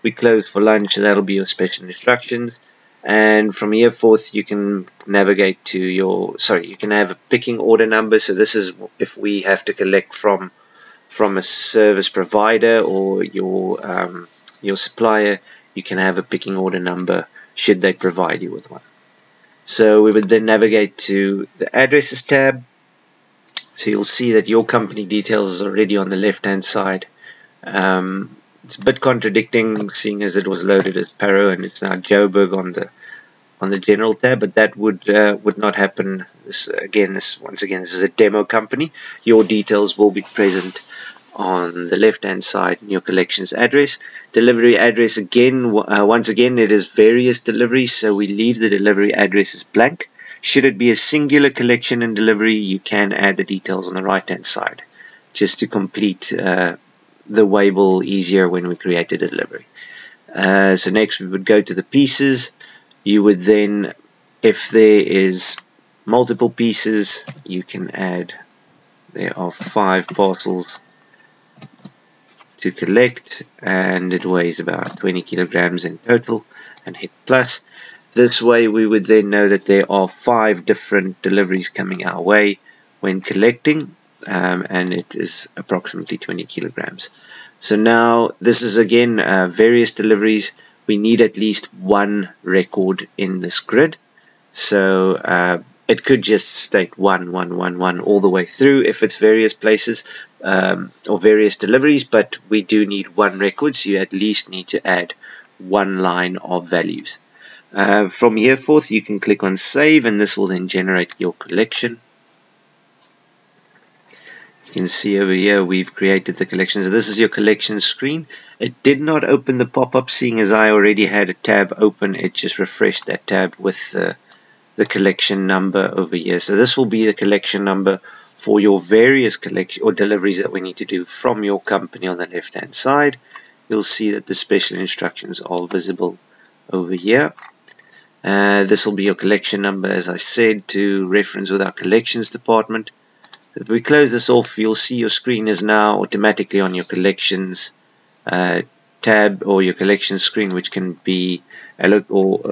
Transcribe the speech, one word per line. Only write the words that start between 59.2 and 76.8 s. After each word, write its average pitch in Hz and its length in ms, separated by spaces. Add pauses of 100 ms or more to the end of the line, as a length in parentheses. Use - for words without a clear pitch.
Uh, 95 440
so 95 140
next 107 280
we 95 80
would 95 160
go 107 180
to 98 120
the 90 100
pieces. 135 680 (520)
You 101 200
would 101 160
then, 104 540 (480)
if - 280
there 107 320
is 92 560 (480)
multiple 120 440
pieces, 110 760 (180)
you 92 200
can 92 280
add, 90 420 (800)
there - 260
are 90 140
five 92 560
parcels 92 760 (1800)
to 92 120
collect, 117 720 (160)
and 92 540
it 90 120
weighs 87 340
about - 380
twenty 90 240
kilograms 87 600
in 82 140
total, 117 480 (400)